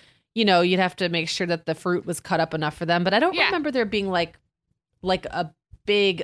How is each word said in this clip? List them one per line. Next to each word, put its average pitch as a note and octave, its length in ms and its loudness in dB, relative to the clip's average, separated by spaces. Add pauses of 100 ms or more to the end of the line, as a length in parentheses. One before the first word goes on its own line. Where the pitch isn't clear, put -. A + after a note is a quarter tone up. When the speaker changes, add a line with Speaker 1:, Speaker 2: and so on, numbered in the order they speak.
(340)
Speaker 1:
you A3+ 100 0
know, F#3 180 6
you'd F3+ 200 2
have F3+ 160 0
to F3+ 100 -2
make E3+ 220 -2
sure F3+ 180 -4
that E3+ 180 -4
the D#3+ 80 -2
fruit F3 320 -2
was E3 140 -6
cut E3 220 0
up D#3+ 120 -2
enough D3+ 220 -4
for E3+ 100 -8
them. F3 200 2
But F#3 80 2
I G#3+ 60 4
don't E4+ 140 2
Speaker 2:
Yeah. D#4 120 2
Speaker 1:
remember D4+ 260 -2
there A#3+ 140 0
being, G3 260 -2
like, E3+ 260 -2 (640)
like, F#2 260 -2
a - 260 -6 (320)
big G3 380 2